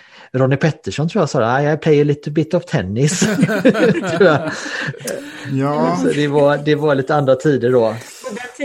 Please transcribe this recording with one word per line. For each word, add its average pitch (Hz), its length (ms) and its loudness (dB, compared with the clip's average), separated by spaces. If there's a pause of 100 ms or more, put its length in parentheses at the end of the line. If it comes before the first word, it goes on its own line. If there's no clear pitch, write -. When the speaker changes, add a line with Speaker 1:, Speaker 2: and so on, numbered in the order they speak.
(320)
Speaker 1:
Ronnie 131 240 2
Pettersson 147 520 -2
tror 196 140 0
jag 160 80 0
sa: 131 140 0
"Ah, 139 280 0
I 156 40 0
play 147 240 2
a 147 40 2
little 147 280 -2
bit 156 220 -2
of 175 100 -2
tennis." 123 560 -2
<laughs> 214 960 2
Tror 180 60 2
jag. 156 280 4 (1000)
Speaker 2:
Ja. 147 500 0
Speaker 1:
Så 170 60 0
det 147 200 0
var, 143 300 4
det 147 160 0
var 147 200 2
lite 135 200 0
andra 135 220 2
tider 127 360 2
då. 117 160 4 (400)
Speaker 3:
På 214 60 -8
den 196 40 -10 (260)